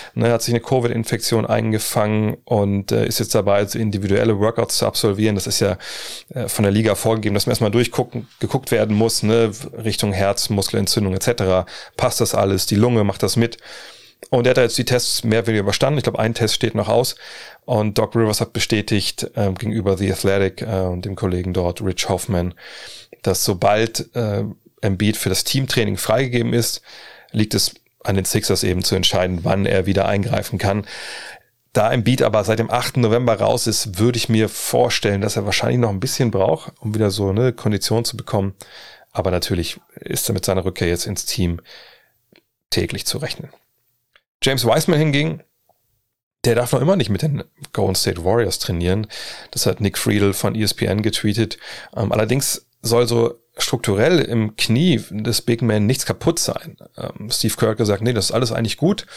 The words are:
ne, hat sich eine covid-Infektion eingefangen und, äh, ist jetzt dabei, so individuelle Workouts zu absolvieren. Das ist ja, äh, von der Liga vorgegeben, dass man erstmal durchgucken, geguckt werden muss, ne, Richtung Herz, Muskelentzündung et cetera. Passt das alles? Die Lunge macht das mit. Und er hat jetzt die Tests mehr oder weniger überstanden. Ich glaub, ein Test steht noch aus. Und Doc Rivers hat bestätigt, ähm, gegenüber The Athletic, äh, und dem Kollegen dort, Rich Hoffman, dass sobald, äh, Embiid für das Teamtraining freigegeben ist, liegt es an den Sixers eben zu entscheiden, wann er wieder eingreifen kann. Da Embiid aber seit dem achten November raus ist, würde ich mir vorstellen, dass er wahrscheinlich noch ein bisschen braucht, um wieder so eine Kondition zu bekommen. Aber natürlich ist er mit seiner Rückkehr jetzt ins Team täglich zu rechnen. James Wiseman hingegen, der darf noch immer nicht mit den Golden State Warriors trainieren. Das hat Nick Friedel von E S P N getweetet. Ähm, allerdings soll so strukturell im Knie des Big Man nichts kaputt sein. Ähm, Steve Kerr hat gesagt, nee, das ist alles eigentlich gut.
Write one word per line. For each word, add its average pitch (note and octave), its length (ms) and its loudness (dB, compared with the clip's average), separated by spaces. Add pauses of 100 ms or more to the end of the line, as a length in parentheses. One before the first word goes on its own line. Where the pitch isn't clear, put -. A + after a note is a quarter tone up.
(120)
ne, A2+ 180 2
hat A#2 120 2
sich A#2+ 100 -2
eine A#2 100 0
covid-Infektion A#2+ 840 0
eingefangen G#2+ 960 0
und, G2+ 480 0
äh, A2 140 2
ist - 140 -2
jetzt G#2+ 140 -2
dabei, G2+ 300 2
so G2+ 140 -4
individuelle G#2 600 2
Workouts A2+ 380 0
zu - 80 0
absolvieren. G#2+ 500 2
Das F#2+ 120 -2
ist - 140 -2
ja, G2 180 0 (560)
äh, A#2 140 -4
von - 140 -2
der G2+ 100 6
Liga G#2+ 220 4
vorgegeben, A2 400 0
dass G2+ 120 0
man A#2+ 60 2
erstmal A2+ 180 2
durchgucken, A#2+ 580 0 (100)
geguckt - 320 -4
werden G#2+ 240 2
muss, A2 280 2
ne, A2+ 280 4 (320)
Richtung G#2+ 300 -2
Herz, G2 380 0
Muskelentzündung G2+ 640 0
et F#2+ 80 -4
cetera. F#2+ 420 2 (320)
Passt - 240 0
das A2+ 140 0
alles? G2 320 2
Die G#2+ 100 0
Lunge A#2 260 4
macht G2+ 200 -2
das G2 140 0
mit. A#2 200 2 (720)
Und B2 160 2
er B2+ 60 6
hat B2 40 2
jetzt A#2 220 4
die B2 80 -2
Tests - 380 0
mehr A2+ 160 4
oder A2 80 -2
weniger G#2+ 160 0
überstanden. C3+ 340 0
Ich A#2+ 60 -2
glaub, - 120 0
ein A2+ 160 0
Test A2 220 0
steht - 200 0
noch G#2+ 140 0
aus. A2+ 280 2 (500)
Und G#2+ 320 0
Doc A2 180 0
Rivers A2 240 2
hat - 140 -4
bestätigt, - 840 -2
ähm, G2 200 0
gegenüber G2+ 420 0
The F#2+ 120 2
Athletic, G2 520 0
äh, G2 180 -2
und F2+ 240 -4
dem G2 120 -6
Kollegen F2+ 360 -2
dort, F2+ 300 -2
Rich F#2+ 260 -4
Hoffman, F2+ 460 -2 (680)
dass F#2 220 0
sobald, G#2+ 720 0
äh, G#2 280 -2 (360)
Embiid G#2 380 0
für - 100 -4
das F#2+ 160 0
Teamtraining A#2 540 -2
freigegeben A#2 560 0
ist, A#2 260 0 (500)
liegt G#2+ 220 0
es - 220 0 (300)
an G2+ 120 0
den F#2+ 80 2
Sixers G#2 400 0
eben F2+ 180 0
zu - 120 0
entscheiden, F#2 480 0
wann G2 240 0
er F#2+ 180 2
wieder G2 240 2
eingreifen G#2 500 -2
kann. G2+ 280 0 (880)
Da A2+ 180 4
Embiid B2 300 2
aber G#2+ 200 4
seit A2 160 2
dem A2 120 -2
achten A#2+ 320 0
November A#2 360 4
raus A2 280 2
ist, G2+ 320 -2
würde A#2 180 4
ich A2+ 140 -2
mir A2 180 4
vorstellen, A#2 720 0
dass G2 160 -2
er G#2 80 -2
wahrscheinlich A#2 340 0
noch A#2 120 2
ein G2 100 -4
bisschen A#2 300 0
braucht, G2 500 0
um G#2+ 140 -4
wieder G#2+ 160 2
so G2 180 0
eine A#2 240 2
Kondition A2 540 0
zu - 100 -6
bekommen. G2 380 -2 (580)
Aber F#2 180 -2
natürlich F2 480 -2 (160)
ist - 360 -6
er - 20 0
mit F#2+ 140 -2
seiner F#2 180 0
Rückkehr F#2 240 -2
jetzt E2+ 180 -2
ins G2+ 200 -6
Team F2 340 -2 (1120)
täglich - 360 -2
zu - 120 -4
rechnen. - 320 -10 (920)
James C3 240 2
Wiseman D3+ 320 4
hingegen, D3+ 440 0 (1040)
der A#2 100 2
darf A#2+ 180 0
noch C3 100 2
immer F3 120 4
nicht D#3 140 0
mit G2+ 140 -2
den D3+ 200 0 (300)
Golden G2 220 0
State F2 280 -2
Warriors G2 360 0
trainieren. F#2 480 0 (440)
Das - 140 -4
hat F#2+ 160 0
Nick G2 160 0
Friedel G2+ 380 2
von - 200 -2
E G#2+ 80 -2
S G2+ 120 0
P - 100 -4
N G2+ 160 0
getweetet. G#2+ 560 0 (400)
Ähm, G#2+ 160 0
allerdings A#2 540 0 (160)
soll A#2 260 2
so A#2 320 0 (160)
strukturell B2 640 2
im A2 360 0
Knie B2+ 520 2
des A2 320 -4
Big A#2 220 0
Man G#2+ 240 2
nichts C3 180 0
kaputt - 340 -2
sein. - 380 -6 (220)
Ähm, - 320 -10
Steve - 260 0
Kerr A2 140 2
hat G#2+ 80 -2
gesagt, G#2 240 2
nee, B2 100 2
das G#2+ 140 0
ist - 60 -2
alles A#2 200 0
eigentlich A#2 240 -2
gut. G3 300 0 (100)